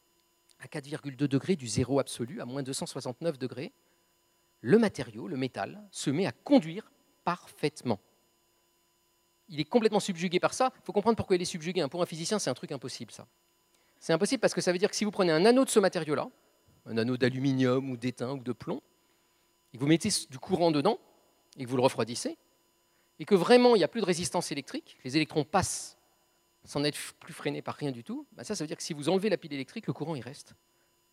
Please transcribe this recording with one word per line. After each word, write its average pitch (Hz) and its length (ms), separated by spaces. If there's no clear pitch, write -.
à - 80
quatre 143 180
virgule 143 300
deux 143 120
degrés 139 280
du 131 120
zéro 127 320
absolu, 131 420
à 139 40
moins 135 180
deux 131 100
cent 170 140
soixante-neuf 135 500
degrés, 131 340
le 151 180
matériau, 123 480
le 165 100
métal, 123 540
se - 180
met 156 160
à 135 60
conduire 190 600
parfaitement. - 760
Il 151 100
est 156 60
complètement 220 340
subjugué 175 400
par - 160
ça. 262 220
Il - 80
faut 180 80
comprendre 214 240
pourquoi 196 180
il 180 60
est 180 40
subjugué, 170 360
hein. 139 80
Pour 175 120
un 165 60
physicien, 170 320
c'est 156 100
un 127 60
truc - 160
impossible, 127 400
ça. - 160
C'est - 140
impossible 202 260
parce - 140
que 180 80
ça 180 100
veut 175 60
dire 196 120
que - 60
si 214 100
vous 202 60
prenez 185 200
un 160 140
anneau 247 200
de - 40
ce - 100
matériau-là, 165 500
un 110 100
anneau 120 200
d'aluminium 131 720
ou 127 80
d'étain 127 360
ou 143 60
de 123 120
plomb, 190 300
et 123 40
que 113 40
vous 139 60
mettez 165 220
du 131 80
courant 175 320
dedans, 160 300
et 143 80
que 117 40
vous 131 80
le 123 40
refroidissez, 123 560
et 156 60
que - 80
vraiment 240 420
il 208 40
n'y 165 40
a 147 40
plus 233 140
de 185 40
résistance 175 460
électrique, - 520
les 131 120
électrons 156 280
passent - 540
sans 143 200
être 147 120
f-, - 240
plus - 140
freinés 147 300
par 117 120
rien 143 160
du 117 120
tout, 277 300
bah - 100
ça, 214 100
ça 180 100
veut 151 40
dire 160 100
que - 60
si - 100
vous 147 160
enlevez 190 200
la 175 80
pile 147 160
électrique, 139 340
le 135 60
courant, 151 220
il 127 60
reste 123 320